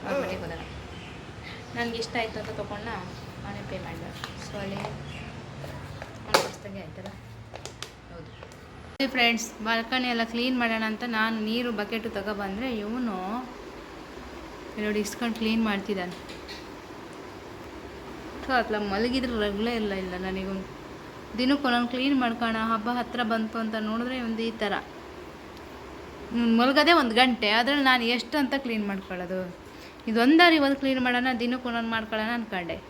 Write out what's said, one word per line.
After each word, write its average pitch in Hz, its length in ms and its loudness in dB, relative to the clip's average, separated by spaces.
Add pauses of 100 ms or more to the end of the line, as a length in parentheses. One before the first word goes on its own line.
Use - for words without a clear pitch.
ಅವ್ರ 277 180 0
ಮನೆಗೆ 185 180 -4
ಹೋದಾಗ. 165 220 -6 (1120)
ನನ್ಗೆ 233 260 -2
ಇಷ್ಟ - 200 -6
ಆಯ್ತು 220 200 -4
ಅಂತ 208 180 -6
ತೊಗೊಂಡ, 208 300 -6 (540)
ನಾನೇ 202 260 -8
ಪೇ 190 160 -6
ಮಾಡಿದೆ. 170 240 -10 (380)
So - 160 -10
ಅಲ್ಲಿ 196 140 -6 (1500)
ಅವ್ನು 214 180 4
ಕೊಡ್ಸ್ದಂಗೆ 196 400 -8
ಆಯ್ತಲ್ಲ? 185 280 -12 (1000)
ಹೌದು. 165 180 -14 (840)
ಫ್ರೆಂಡ್ಸ್, 233 320 6 (200)
ಬಾಲ್ಕನಿ 233 460 2
ಎಲ್ಲ 226 100 2 (100)
ಕ್ಲೀನ್ 254 280 2
ಮಾಡೋಣ 226 300 2
ಅಂತ 220 120 -4 (140)
ನಾನು 220 180 2 (140)
ನೀರು 240 300 0
ಬಕೆಟು 220 380 -2
ತಗೊಬಂದ್ರೆ, 202 520 -2 (140)
ಇವನು 226 320 -2 (1700)
ನೋಡಿ 208 220 2
ಇಸ್ಕೊಂಡು 226 360 -2
ಕ್ಲೀನ್ 220 280 4
ಮಾಡ್ತಿದ್ದಾನೆ. 190 460 -2 (2250)
ಥು, - 80 -2 (100)
ಅತ್ಲ 220 140 0 (180)
ಮಲಗಿದ್ರೆ 247 420 2 (100)
ರಗಲೇ 214 360 0
ಇಲ್ಲ, 202 120 0 (100)
ಇಲ್ಲ 180 120 -4 (120)
ನನಗೂ. 190 280 -2 (880)
ದಿನಕ್ಕೆ 285 260 4
ಒಂದೊಂದು 240 280 4
ಕ್ಲೀನ್ 269 280 4
ಮಾಡ್ಕೋಣ, 226 340 0 (160)
ಹಬ್ಬ 220 160 0 (120)
ಹತ್ರ 240 200 -2 (120)
ಬಂತು 220 320 0
ಅಂತ 220 100 -2 (140)
ನೋಡಿದ್ರೆ 240 280 -2 (120)
ಒಂದು 226 200 -2
ಈ 226 40 -4 (100)
ಥರ. 202 100 2 (1600)
ಇವ್ನು 233 260 4
ಮಲಗೋದೇ 285 420 8
ಒಂದು 233 200 4
ಗಂಟೆ, 240 280 6 (100)
ಅದ್ರಲ್ಲಿ 269 320 4
ನಾನು 247 120 6 (120)
ಎಷ್ಟು 240 280 -4
ಅಂತ 226 100 2 (120)
ಕ್ಲೀನ್ 220 240 0
ಮಾಡ್ಕೊಳ್ಳೋದು? 185 500 -4 (720)
ಇದೊಂದಾರು 311 480 10
ಇವತ್ತು 277 240 6
ಕ್ಲೀನ್ 269 240 4
ಮಾಡೋಣ, 247 240 4 (120)
ದಿನಕ್ಕೆ 247 280 0
ಒಂದೊಂದು 233 240 0
ಮಾಡ್ಕೊಳ್ಳೋಣ 220 440 0
ಅಂದ್ಕೊಂಡೆ. 180 380 -4 (140)